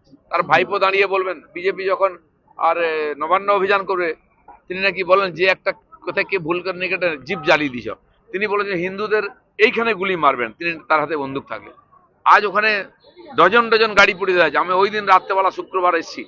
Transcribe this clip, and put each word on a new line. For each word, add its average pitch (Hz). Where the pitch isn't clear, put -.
তার 170
ভাইপো 180
দাঁড়িয়ে 196
বলবেন, 190
বিজেপি 185
যখন 185
আর, 165
এ, 156
নবান্ন 185
অভিযান 196
করবে, 180
তিনি 180
নাকি 190
বলেন 185
যে 165
একটা 185
কোথায় -
কে 196
ভুল 175
করে 185
নাকি 180
একটা 175
জিপ 170
জ্বালিয়ে 151
দিয়েছ। 117
তিনি 196
বলেন 202
যে 202
হিন্দুদের 196
এইখানে 226
গুলি 185
মারবেন, 131
তিনি 170
তার 156
হাতে 151
বন্দুক 135
থাকলে। 107
আজ 202
ওখানে 208
ডজন 220
ডজন 220
গাড়ি 202
পড়ে 180
আছে। 151
আমি 170
ওই 202
দিন 208
রাত্রেবেলা 190
শুক্রবার 180
এসছি, 156